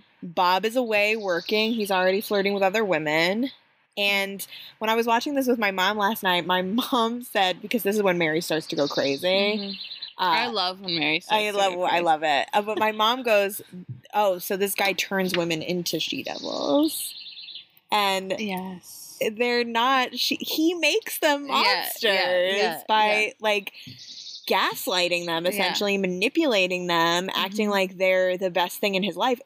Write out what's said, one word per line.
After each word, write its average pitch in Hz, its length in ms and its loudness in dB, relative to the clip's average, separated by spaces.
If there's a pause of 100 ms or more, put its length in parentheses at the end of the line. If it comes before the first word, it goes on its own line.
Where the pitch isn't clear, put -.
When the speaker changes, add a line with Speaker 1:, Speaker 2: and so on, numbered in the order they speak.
(220)
Speaker 1:
Bob 185 440 2
is 220 100 -4
away 220 400 2
working. 214 560 0
He's 214 180 -2
already 185 300 2
flirting 202 320 0
with 196 100 -2
other 196 220 2
women. 175 680 0 (460)
And 196 500 -2 (320)
when 214 120 -2
I 226 40 4
was 226 120 2
watching 240 280 0
this 269 140 2
with 240 100 2
my 208 140 0
mom 190 240 2
last 208 260 0
night, 180 240 2
my 180 160 2
<laughs> 202 300 -2
mom 240 300 0
said, 185 400 0
because 208 200 -2
this 202 140 0
is 208 60 2
when 185 160 2
Mary 160 240 0
starts 160 260 -2
to 160 80 -8
go 143 100 2
crazy. 139 400 -2
Speaker 2:
Mm-hmm. 202 440 0 (520)
Speaker 1:
Uh, 185 60 2
Speaker 2:
I 214 200 2
love 190 340 -4
when 175 160 -2
Mary 156 220 0
starts 214 220 0
Speaker 1:
I 214 80 -2
Speaker 2:
to 202 60 -2
Speaker 1:
love, 196 180 2
Speaker 2:
go 180 100 -2
Speaker 1:
I 165 40 0
Speaker 2:
crazy. 170 160 2
Speaker 1:
love 156 180 2
it. 147 300 2
Uh, 208 100 2
but 208 160 -4
my 220 140 2
mom 226 300 0
goes, 208 400 2 (520)
"Oh, 196 240 2
so 196 200 -4
this 196 160 0
guy 196 180 2
turns 185 440 -2
women 170 260 0
into 175 360 -2
she-devils." - 1160 -2 (760)
And 190 480 0
Speaker 2:
Yes. 185 800 -10 (140)
Speaker 1:
they're 240 320 0
not, 240 540 0
she, - 180 0
he 320 380 0
makes 339 440 -2
them 285 300 0
Speaker 2:
Yeah, 262 60 -2
yeah, 214 280 2
Speaker 1:
monsters 190 720 0
Speaker 2:
yeah, 175 300 0
Speaker 1:
by, 214 400 4
Speaker 2:
yeah. 208 140 -4
Speaker 1:
like, 208 320 0 (720)
gaslighting 185 800 0
them, 165 180 -2
Speaker 2:
Yeah. - 60 0
Speaker 1:
essentially 202 480 0
manipulating 185 880 0
them, 170 480 2
acting 196 320 -2
Speaker 2:
Mm-hmm. 208 60 0
Speaker 1:
like 190 260 0
they're 185 380 2
the 185 140 -2
best 175 300 -2
thing 202 140 0
in 185 80 0
his 196 140 -4
life. 254 300 0